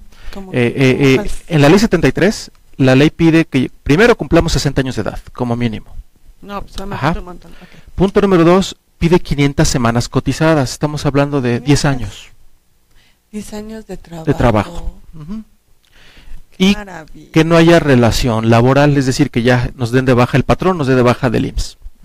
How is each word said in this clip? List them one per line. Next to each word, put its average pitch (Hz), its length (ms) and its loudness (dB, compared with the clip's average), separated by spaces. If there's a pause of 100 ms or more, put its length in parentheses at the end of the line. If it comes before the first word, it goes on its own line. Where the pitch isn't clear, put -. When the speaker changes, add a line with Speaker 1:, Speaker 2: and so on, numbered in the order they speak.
(320)
Speaker 1:
¿Cómo, 196 200 -14
Speaker 2:
Eh, 120 240 0
eh, 127 200 2
Speaker 1:
cómo 143 120 2
Speaker 2:
eh, 131 80 4
Speaker 1:
cuál? - 140 -2 (180)
Speaker 2:
en 151 140 2
la 143 60 6
ley 180 100 6
setenta 180 300 0
y 127 40 2
tres, 175 380 -2 (260)
la 131 200 2
ley 147 140 4
pide 165 340 2
que 131 260 -2 (140)
primero 214 320 4
cumplamos 165 360 0
sesenta - 280 -2
años 131 160 -4
de 110 60 -2
edad, - 180 -8 (120)
como 120 220 -4
mínimo. 117 400 -6 (480)
Speaker 1:
No, 202 180 -12
pues - 140 -16
ya 196 120 -10
me 196 100 -10
Speaker 2:
Ajá. - 120 -4
Speaker 1:
falta 170 120 -2
un 180 60 -12
montón. 175 260 -20
Ok. - 160 -20 (260)
Speaker 2:
Punto 196 260 0
número 190 240 4
dos, 180 320 2 (220)
pide 165 220 4
quinientas 143 480 0
semanas 117 400 0
cotizadas, 139 640 0
estamos 147 340 -6
hablando 143 340 0
de 120 200 -2
diez 139 220 2
Speaker 1:
Quinientas. - 20 0
Speaker 2:
años. 127 420 -6 (1040)
Speaker 1:
Diez 208 220 -12
años 214 320 -14
de 185 100 -12
trabajo. 165 300 -16
Speaker 2:
De 247 80 -2
trabajo. - 640 -4 (140)
Ujú. 160 280 -14 (1120)
Speaker 1:
Qué 185 80 0
Speaker 2:
Y 196 100 4
Speaker 1:
maravilla. 185 580 -16
Speaker 2:
que 156 120 2
no 170 120 2
haya 170 240 6
relación 117 680 2
laboral, 135 460 4
es 139 100 0
decir, 131 240 0
que 123 120 -2
ya 123 340 0
nos 120 160 -4
den 131 120 2
de 131 100 2
baja 123 220 2
el 127 80 2
patrón, 180 340 -2
nos 143 100 -4
dé 131 80 2
de 127 60 4
baja 120 280 0
del 117 160 -2
imss. - 320 -8 (260)